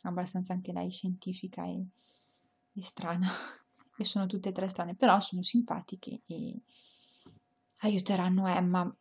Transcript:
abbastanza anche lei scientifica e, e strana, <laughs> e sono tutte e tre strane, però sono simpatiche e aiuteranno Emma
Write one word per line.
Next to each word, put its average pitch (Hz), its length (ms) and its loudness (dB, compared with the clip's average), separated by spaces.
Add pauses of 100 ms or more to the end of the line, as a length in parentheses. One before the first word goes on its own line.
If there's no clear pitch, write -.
abbastanza 180 500 -4
anche 180 180 -6
lei 180 180 -4
scientifica 185 760 -6
e, 180 200 -4 (880)
e 196 100 -8
strana, 180 460 -2
<laughs> - 680 -12
e 214 80 -4
sono 196 200 0
tutte 190 240 -2
e 190 40 -4
tre 190 160 -2
strane, 175 260 -6
però 202 240 8
sono 185 240 -4
simpatiche - 840 -2
e - 340 -8 (1200)
aiuteranno 190 640 4
Emma 180 540 2